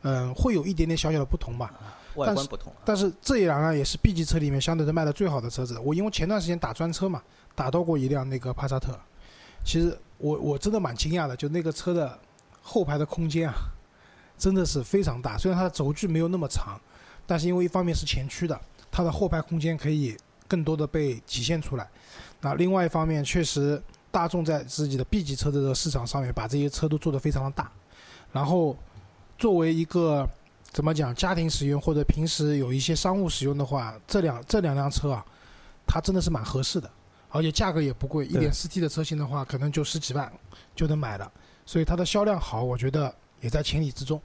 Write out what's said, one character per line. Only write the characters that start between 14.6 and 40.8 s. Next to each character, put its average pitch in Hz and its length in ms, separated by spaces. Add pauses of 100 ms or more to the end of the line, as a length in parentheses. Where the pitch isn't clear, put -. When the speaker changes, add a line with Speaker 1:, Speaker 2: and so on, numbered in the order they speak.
Speaker 1:
是 147 200
非 196 180
常 139 200
大。 110 160
虽 185 120
然 180 80
它 185 60
的 185 60
轴 143 220
距 147 160
没 160 120
有 165 80
那 180 100
么 160 100
长， - 320 (460)
但 170 140
是 160 80
因 180 80
为 180 100
一 - 20
方 180 160
面 170 120
是 147 100
前 135 240
驱 - 180
的， 151 120 (320)
它 180 120
的 165 80
后 196 160
排 165 140
空 165 180
间 160 160
可 143 140
以 139 260 (320)
更 170 160
多 156 140
的 151 80
被 147 300 (100)
体 - 160
现 156 200
出 135 160
来。 104 120 (520)
那 143 140
另 180 180
外 180 120
一 160 40
方 160 180
面， 156 160
确 170 180
实 143 400 (300)
大 170 160
众 170 160
在 151 220
自 151 200
己 135 120
的 127 80
B 208 180
级 139 100
车 147 160
的 143 120
这 - 0
个 135 120
市 160 160
场 131 160
上 139 160
面 123 120
把 107 120
这 120 120
些 143 120
车 156 200
都 151 80
做 160 120
得 139 80
非 147 140
常 135 140
的 139 60
大。 - 200 (640)
然 135 120
后 160 300 (640)
作 220 160
为 165 200
一 165 120
个， 151 440 (400)
怎 - 140
么 156 100
讲， 135 220
家 185 180
庭 165 160
使 147 180
用 143 120
或 156 140
者 147 100
平 156 240
时 147 300
有 131 160
一 135 40
些 135 160
商 185 240
务 185 120
使 - 160
用 143 120
的 143 80
话， 123 300 (100)
这 - 140
两， 131 260
这 214 140
两 156 160
辆 139 160
车 147 200
啊， 117 140 (600)
它 165 140
真 190 120
的 185 80
是 175 80
蛮 135 140
合 131 180
适 147 200
的， 110 100 (380)
而 151 120
且 160 80
价 226 220
格 160 100
也 139 120
不 135 120
贵， 143 220
Speaker 3:
对。 - 80
Speaker 1:
一 - 40
点 151 140
四 - 140
T 180 140
的 160 80
车 160 120
型 151 160
的 147 80
话， 135 200
可 135 120
能 143 140
就 151 100
十 143 160
几 147 160
万 139 160 (460)
就 165 100